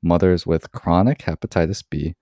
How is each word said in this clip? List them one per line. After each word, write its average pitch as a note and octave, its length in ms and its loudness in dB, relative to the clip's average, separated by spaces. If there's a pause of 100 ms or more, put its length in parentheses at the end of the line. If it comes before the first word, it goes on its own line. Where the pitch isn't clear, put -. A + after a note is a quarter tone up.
Mothers F2 460 2
with E2 240 -2
chronic F#2+ 520 0
hepatitis E2 640 -4
B D2+ 340 -6